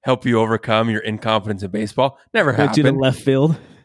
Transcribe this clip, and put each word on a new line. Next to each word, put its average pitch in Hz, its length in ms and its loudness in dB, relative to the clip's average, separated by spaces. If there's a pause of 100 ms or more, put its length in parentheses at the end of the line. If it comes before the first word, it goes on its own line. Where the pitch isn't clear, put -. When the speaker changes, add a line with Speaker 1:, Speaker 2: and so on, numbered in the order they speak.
Speaker 1:
help 127 240 -2
you 117 140 2
overcome 113 500 0
your 107 120 -2
incompetence 107 600 -4
in 92 80 -10
baseball 110 480 -4 (140)
never 170 200 2
Speaker 2:
Went - 220 0
to 151 80 4
the 131 60 4
Speaker 1:
happened. 135 120 0
Speaker 2:
left 131 200 0
field. 139 360 2 (280)